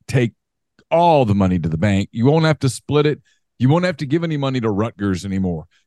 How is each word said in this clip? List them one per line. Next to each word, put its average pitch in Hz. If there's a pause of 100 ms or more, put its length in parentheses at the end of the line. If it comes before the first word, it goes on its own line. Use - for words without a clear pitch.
take 120 (580)
all 160
the 101
money 92
to 78
the 80
bank. 101
You 117
won't 160
have 156
to 135
split 143
it. 147 (360)
You 123
won't 170
have 180
to 156
give 160
any 160
money 135
to 113
Rutgers 98
anymore. 95 (220)